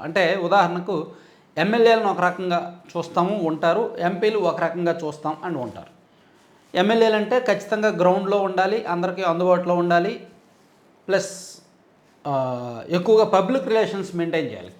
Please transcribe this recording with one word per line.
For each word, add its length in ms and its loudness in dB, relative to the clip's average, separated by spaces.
అంటే, 420 0
ఉదాహరణకు 640 0
ఎమ్మెల్యేలను 540 4
ఒక 100 -2
రకంగా 600 -2
చూస్తాము, 500 0
ఉంటారు, 520 0
ఎంపీలు 400 0
ఒక 220 0
రకంగా 420 -2
చూస్తాం 400 -6
అని 140 -6
ఉంటారు. 340 -12
ఎమ్మెల్యేలు 380 4
అంటే 240 0
ఖచ్చితంగా 500 0
గ్రౌండ్లో 480 2
ఉండాలి, 480 0
అందరికీ 360 -4
అందుబాటులో 540 2
ఉండాలి, 520 0
ప్లస్, 260 -2
ఆ, 60 -2
ఎక్కువగా 340 4
పబ్లిక్ 440 2
రిలేషన్స్ 480 -2
మెయింటైన్ 320 -2
చేయాలి, 320 -14